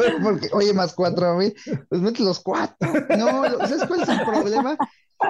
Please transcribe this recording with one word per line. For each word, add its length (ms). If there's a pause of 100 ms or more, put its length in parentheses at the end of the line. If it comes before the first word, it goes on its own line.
(220)
Porque, 300
oye, 200
más 200
cuatro 440
mil, 180 (340)
pues 120
mete 240
los 160
cuatro. 360 (400)
No, 320
lo, 120
¿sabes 260
cuál 160
es 60
el 160
problema? 520 (540)